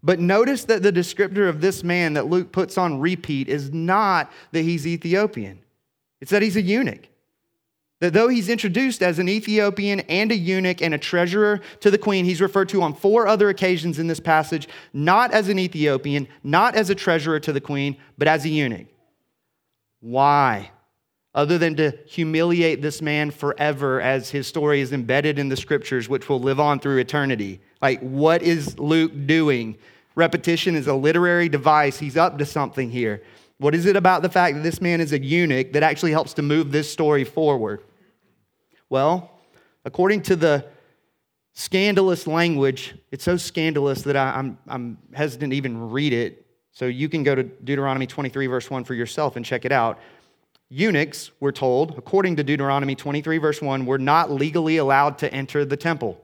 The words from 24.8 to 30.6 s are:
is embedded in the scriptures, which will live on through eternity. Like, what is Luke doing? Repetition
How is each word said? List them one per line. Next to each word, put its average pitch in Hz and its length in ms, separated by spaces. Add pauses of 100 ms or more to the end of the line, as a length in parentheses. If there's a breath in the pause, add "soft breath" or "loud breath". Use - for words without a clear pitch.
is 131 120
embedded 139 460
in 139 100
the 131 80
scriptures, 127 520
which 135 200
will 135 120
live 135 200
on 147 180
through 135 200
eternity. 123 640 (220 soft breath)
Like, 135 180
what 147 420
is 160 360
Luke 160 340 (140)
doing? 135 500 (380 soft breath)
Repetition 165 640